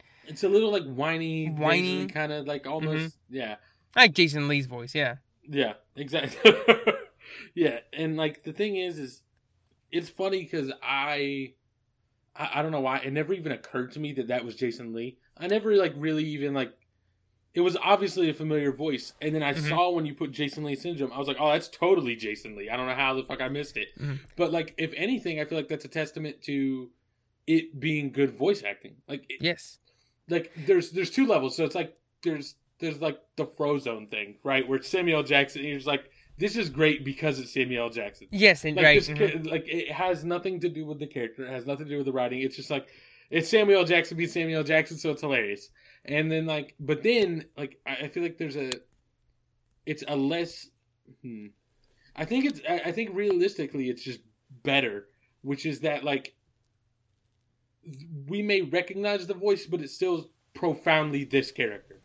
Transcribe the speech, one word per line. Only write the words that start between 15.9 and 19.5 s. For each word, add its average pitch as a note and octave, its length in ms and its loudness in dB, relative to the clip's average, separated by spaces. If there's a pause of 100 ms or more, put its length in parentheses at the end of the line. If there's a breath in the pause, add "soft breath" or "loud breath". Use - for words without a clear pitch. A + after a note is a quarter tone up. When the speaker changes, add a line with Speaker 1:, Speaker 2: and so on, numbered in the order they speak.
Speaker 1:
really D#3 260 0
even, C#3+ 300 -4
like, C3 180 -2 (840)
it E3+ 60 4
was F3 220 4
obviously F#3 460 4
a D3 40 0
familiar D3+ 380 0
voice, C#3 500 -4
and D3+ 120 -2
then D#3 80 0
I C#3+ 120 0